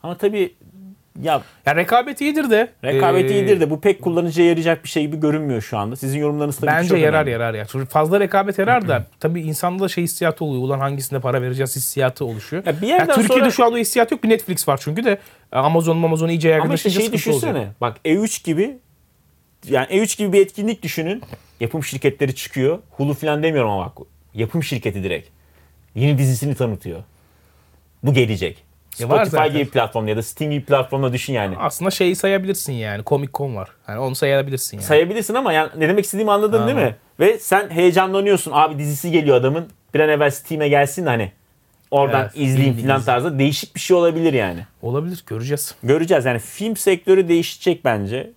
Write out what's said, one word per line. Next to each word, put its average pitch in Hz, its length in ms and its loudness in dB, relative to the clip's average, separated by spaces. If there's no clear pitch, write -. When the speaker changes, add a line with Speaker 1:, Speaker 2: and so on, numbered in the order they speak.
Speaker 1:
Ama 170 140 -8
tabii 202 380 0
ya 147 200 0
Speaker 2:
Ya 147 100 2
rekabet 240 440 0
iyidir 294 300 0
de. 226 180 4
Speaker 1:
rekabet 135 460 2
Speaker 2:
Ee, 135 40 2
Speaker 1:
iyidir 170 260 4
de 151 100 2
bu 151 100 -2
pek 196 220 2
kullanıcıya 170 460 2
yarayacak 165 360 0
bir - 40 -12
şey 160 180 -2
gibi 147 140 -4
görünmüyor 151 420 0
şu 110 160 -6
anda. 107 180 -4
Sizin 135 220 -4
yorumlarınız 147 380 -2
tabii 151 140 -4
Speaker 2:
Bence 170 180 2
Speaker 1:
çok 180 100 4
Speaker 2:
yarar, 156 200 4
Speaker 1:
önemli. 147 120 0
Speaker 2:
yarar 117 240 -2
ya. 107 100 -8
Çünkü 131 220 -6
fazla 165 340 2
rekabet 196 380 0
yarar 208 300 2
da 123 240 0
Speaker 1:
<clears throat> - 80 -20
Speaker 2:
tabii 170 220 -2
insanda 175 420 -4
da 185 40 -2
şey 175 160 -2
hissiyatı 165 400 -2
oluyor. 131 180 -2
Ulan 135 160 -2
hangisine 139 420 -4
para 127 220 0
vereceğiz 127 340 -4
hissiyatı 131 480 -2
oluşuyor. 120 420 -8
Speaker 1:
Ya 160 160 -2
bir 208 40 -2
yerden 330 220 4
Speaker 2:
Ya 294 60 4
Türkiye'de 254 260 4
Speaker 1:
sonra 233 100 4
Speaker 2:
şu 247 140 2
anda 233 100 4
o 240 40 -2
hissiyat 233 340 2
yok. 254 120 -4
Bir 220 40 2
Netflix 190 400 0
var 139 140 2
çünkü 170 220 -4
de. 202 140 2
Amazon, 165 500 2
Amazon 165 260 2
iyice 165 200 2
Speaker 1:
Ama 156 260 4
işte 185 140 0
Speaker 2:
yaygınlaşınca 180 120 0
Speaker 1:
şey 220 40 2
Speaker 2:
sıkıntı 220 320 -2
olacak. 294 180 -2
Speaker 1:
düşünsene. 104 260 -6
Bak 120 240 -2
E 160 100 4
üç 208 300 -2
gibi 208 340 -2
yani 127 220 0
E 190 80 2
üç 214 200 -2
gibi 202 140 -2
bir 196 80 6
etkinlik 208 420 -2
düşünün. 170 400 -6
Yapım 135 240 -4
şirketleri 135 500 -2
çıkıyor. 139 440 -2
Hulu 143 240 -4
falan 151 280 -2
demiyorum 143 280 0
ama 98 160 -4
bak. - 200 -16
Yapım 113 280 -4
şirketi 107 420 -6
direkt. 85 240 -6
Yeni 135 240 2
dizisini 131 360 0
tanıtıyor. 95 460 -6
Bu 143 120 2
gelecek. 104 500 0
Speaker 2:
Ya 117 100 -6
var 156 80 4
Speaker 1:
Spotify 196 200 2
Speaker 2:
zaten. 156 160 2
Speaker 1:
gibi 143 180 -2
platformda 110 400 -2
ya 107 60 0
da 113 60 -4
Steam 151 280 -6
gibi 143 140 -4
platformda 135 480 0
düşün 127 200 -6
yani. 101 260 -2
Speaker 2:
Aslında 170 320 -4
şeyi 185 260 -2
sayabilirsin 190 560 -2
yani. 107 340 -8
Comic 139 280 -2
Con 135 220 -6
var. 95 120 -10
Yani 107 100 -8
onu 131 160 -4
sayabilirsin 139 600 -2
yani. 98 100 -10
Speaker 1:
Sayabilirsin 185 480 2
ama 247 180 0
yani 156 260 2
ne 156 100 2
demek 196 160 2
istediğimi 208 280 0
anladın 214 340 2
değil 269 100 0
Speaker 2:
Tamam. 196 140 2
Speaker 1:
mi? 110 60 -10
Ve 214 180 4
sen 196 320 0
heyecanlanıyorsun. 185 840 2
Abi 151 240 2
dizisi 147 320 -4
geliyor 151 260 4
adamın. 139 300 0
Bir 147 60 2
an 151 80 4
evvel 147 220 4
Steam'e 151 380 -4
gelsin 143 380 2
de - 20 0
hani 113 240 -2
oradan 139 320 2
Speaker 2:
Evet, 104 120 -6
Speaker 1:
izleyeyim 131 440 2
Speaker 2:
iyi 120 80 -6
Speaker 1:
falan 135 100 2
Speaker 2:
dizi. 120 100 -2
Speaker 1:
tarzda 135 320 0
değişik 139 360 -2
bir - 60 -8
şey - 160 2
olabilir 165 360 2
yani. 92 280 -2
Speaker 2:
Olabilir, 156 440 -6
göreceğiz. 131 560 -8
Speaker 1:
Göreceğiz 156 420 2
yani 120 140 0
film 208 380 -6
sektörü 185 520 2
değişecek 170 560 0
bence. 117 520 -2